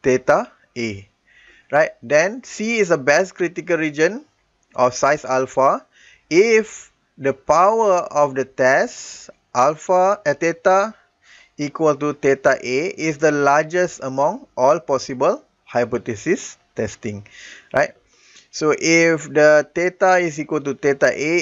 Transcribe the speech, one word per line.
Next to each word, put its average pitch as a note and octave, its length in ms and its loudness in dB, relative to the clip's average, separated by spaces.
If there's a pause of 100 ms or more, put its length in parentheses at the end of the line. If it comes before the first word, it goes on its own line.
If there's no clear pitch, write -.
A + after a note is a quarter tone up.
theta C#3+ 480 0 (260)
A, G#2 320 -8 (600)
right? D3 200 2 (120)
Then E3 420 0
C A3+ 340 -6
is G3 100 0
the E3 100 2
best D3 360 0
critical E3+ 420 -4
region D#3+ 480 -2 (500)
of B2+ 200 0
size D3 300 0
alpha C3 600 0 (460)
if G#3+ 600 2 (260)
the C3+ 140 -2
power F#3 800 2
of C#3+ 240 0
the C3 100 -2
test - 840 -2 (240)
alpha, F3+ 720 0
uh, D3 100 0
theta F#3 600 0 (600)
equal D3 400 -2
to D3 160 -4
theta C#3 480 0
A C3 320 -4
is D#3 260 -6
the D3+ 140 2
largest D3+ 720 0
among C#3+ 440 -4 (100)
all C#3+ 240 2
possible C#3 600 -2 (220)
hypothesis A#2+ 920 -4 (160)
testing, G#2 520 -8 (460)
right? - 240 -2 (540)
So D3+ 260 -2
if E3 560 0
the D3+ 420 4
theta F3+ 420 0
is D#3+ 240 -2
equal D3+ 200 -4
to C#3 140 -6
theta C#3 340 0
A D#3 340 -2